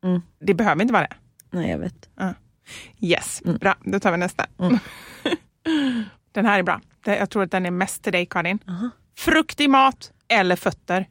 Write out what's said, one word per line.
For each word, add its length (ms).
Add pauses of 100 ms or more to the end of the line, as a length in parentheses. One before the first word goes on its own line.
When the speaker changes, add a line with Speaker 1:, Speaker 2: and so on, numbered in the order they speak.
Speaker 1:
Mm. 180 (180)
Speaker 2:
Det 140
behöver 280
inte 120
vara 120
det. 80 (360)
Speaker 1:
Nej, 200
jag 80
vet. 300 (100)
Speaker 2:
Ja. 160 (640)
Yes, 440
Speaker 1:
Mm. 140
Speaker 2:
bra. 160 (100)
Då 160
tar 100
vi 60
nästa. 300 (140)
Speaker 1:
Mm. 180 (840)
Speaker 2:
<laughs> 420 (280)
Den 140
här 120
är 40
bra. 180 (240)
Det, 120
jag 140
tror 120
att 80
den 160
är 40
mest 320
till 100
dig, 140
Karin. 320 (100)
Speaker 1:
Aha. 220 (280)
Speaker 2:
Frukt 420
i 80
mat 440 (160)
eller 280
fötter? 540